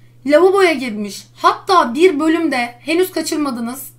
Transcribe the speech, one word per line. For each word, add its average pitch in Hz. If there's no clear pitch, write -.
lavaboya 359
girmiş. 214
Hatta 320
bir 302
bölümde, 311
henüz 339
kaçırmadınız 269